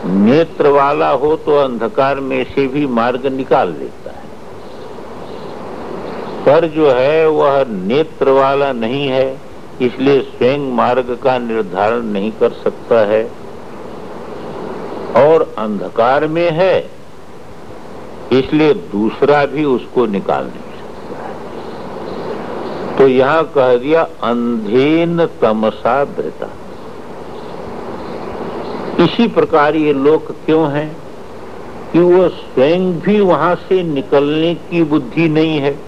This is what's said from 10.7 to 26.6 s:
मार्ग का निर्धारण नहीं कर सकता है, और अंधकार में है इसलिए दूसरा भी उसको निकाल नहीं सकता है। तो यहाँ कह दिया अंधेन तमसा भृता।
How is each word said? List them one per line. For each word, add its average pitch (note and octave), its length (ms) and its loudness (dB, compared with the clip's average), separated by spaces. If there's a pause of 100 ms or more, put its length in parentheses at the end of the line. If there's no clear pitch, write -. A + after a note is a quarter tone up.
मार्ग B2 500 2
का B2+ 140 2
निर्धारण A2+ 680 0
नहीं G#2 280 -2
कर A#2 260 2
सकता - 480 0
है, A2 180 2 (1900)
और D#3 240 6 (160)
अंधकार A2 680 0
में E3+ 240 0
है E3+ 240 2 (1600)
इसलिए D3 420 4
दूसरा A2 720 2
भी C#3+ 180 -2
उसको B2 420 0
निकाल E2+ 380 -2
नहीं - 280 -12
सकता - 460 -14
है। - 160 -10 (1600)
तो C3+ 100 8
यहाँ C3+ 360 4 (100)
कह B2 220 6
दिया D3+ 260 2 (220)
अंधेन B2+ 1000 2 (160)
तमसा A2 640 2
भृता। - 420 -6 (2500)